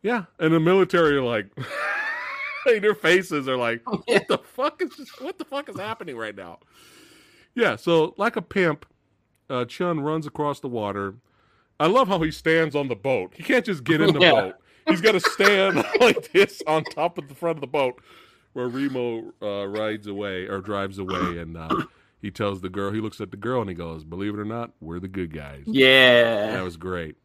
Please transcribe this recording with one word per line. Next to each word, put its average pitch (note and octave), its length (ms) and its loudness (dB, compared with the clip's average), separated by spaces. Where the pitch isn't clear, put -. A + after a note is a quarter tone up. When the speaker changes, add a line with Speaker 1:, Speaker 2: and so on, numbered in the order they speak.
Speaker 1:
Yeah. G#3+ 220 -2
And D#3+ 120 4
the E3 80 4
military F3 560 4
are C3+ 60 0
like, A2+ 240 -2
<laughs> - 560 -8
their G#3+ 280 2
faces E3 540 0
are C3 80 0
like, A#2 280 -2
Speaker 2:
<laughs> G#3+ 240 -6
Speaker 1:
"What G#3 180 2
the - 120 0
fuck - 440 -6
is D#4+ 140 -6
just, - 260 -20
what E4+ 160 -10
the D#4 60 -10
fuck C#4 240 -10
is F#3+ 100 -14
happening G3 380 -10
right A2 180 -8
now?" F2+ 240 -16
Yeah. F#3+ 220 0
So E3 400 2
like A3+ 180 -2
a G#3+ 80 -6
pimp, E3+ 440 -2
uh, B2 180 -4
Chun E3+ 340 -4
runs D3+ 260 -4
across D3 320 -4
the C#3 100 -10
water. G2+ 460 -4
I D3+ 80 4
love A3 220 4
how F#3 140 0
he D#3+ 100 -2
stands D#3+ 420 2
on C#3+ 140 -2
the A#2 80 -4
boat. G2+ 400 -2
He E3 80 -18
can't B3+ 200 2
just D#3+ 200 -4
get D3+ 160 2
in D#3+ 140 6
the C#3 60 2
Speaker 2:
<laughs> - 0 -
Yeah. F3 120 8
Speaker 1:
boat. F#2+ 220 2
He's D4+ 140 2
gotta G3 200 4
stand G3 560 4
<laughs> D3 240 0
like - 320 4
this G3 340 4
on D#3 180 0
top E3+ 320 -4
of C#3+ 120 -12
the C#3+ 60 -18
front E3 220 -2
of C#3+ 60 -10
the C#3 40 -10
boat, C3 360 -2
where B2 160 -4
Remo, A#2+ 720 -4
uh, G2+ 260 -4
rides G#2+ 400 -4
away G2 400 -6
or G2 140 -6
drives G2 380 -6
away, F2+ 400 -4
and, E2 180 -12
uh, E2 280 -6
he G#2 100 -8
tells G2+ 300 -4
the F#2 80 -10
girl, G2 240 -6
he A2 80 -4
looks G#2+ 180 -10
at G2 120 -10
the G2+ 80 -16
girl A#2 240 -2
and G2 80 -6
he F2+ 40 -8
goes, E2 300 -10
"Believe F#2+ 300 -6
it G#2 40 -8
or G#2 60 -8
not, A2+ 280 -8
we're E2 180 -10
the F#2+ 80 -10
good F#2 240 -6
guys." C#2+ 340 -14
Speaker 2:
Yeah. A#2+ 840 6
Speaker 1:
That F#2+ 120 -4
was F2 120 -8
great. E2+ 480 -8